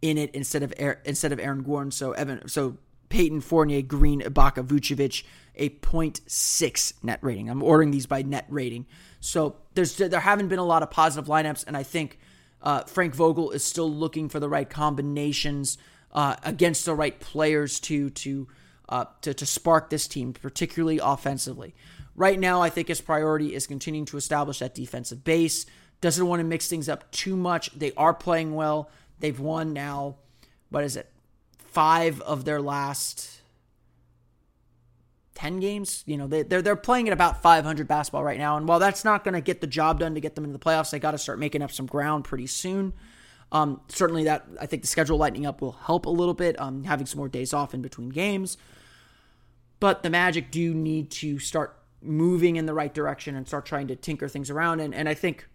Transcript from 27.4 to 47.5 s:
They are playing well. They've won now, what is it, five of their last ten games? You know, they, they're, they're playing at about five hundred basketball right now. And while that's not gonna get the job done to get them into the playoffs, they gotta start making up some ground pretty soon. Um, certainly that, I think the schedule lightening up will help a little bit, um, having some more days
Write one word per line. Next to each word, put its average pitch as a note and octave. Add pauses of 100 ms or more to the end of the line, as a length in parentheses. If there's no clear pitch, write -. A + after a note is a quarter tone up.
They C#3+
are D#3+
playing E3
well. D3+ (280)
They've C3+
won D#3+
now, C#3+ (520)
what C#3+
is C#3
it, - (460)
five D#3+
of C#3
their D3
last C#3+ (1900)
ten E3+
games? G3+
You D3
know, C#3
they, D3+
they're, F#3
they're G3+
playing A#3+
at G3+
about F3
five E3
hundred D3+
basketball D3
right C#3
now. D3
And D#3
while E3+
that's G3
not G#3
gonna F#3
get D#3+
the E3
job D#3
done D#3+
to D3+
get D3+
them D3+
into C#3
the -
playoffs, D#3+
they D3
gotta D3+
start C#3
making C#3+
up C#3
some C3+
ground D3
pretty B2+
soon. F#3+ (600)
Um, D3
certainly E3
that, D3+ (160)
I D3
think C3+
the -
schedule D#3
lightening D3
up C#3
will C3
help -
a -
little F3
bit, E3+
um, C3+
having C#3
some -
more C#3+
days C3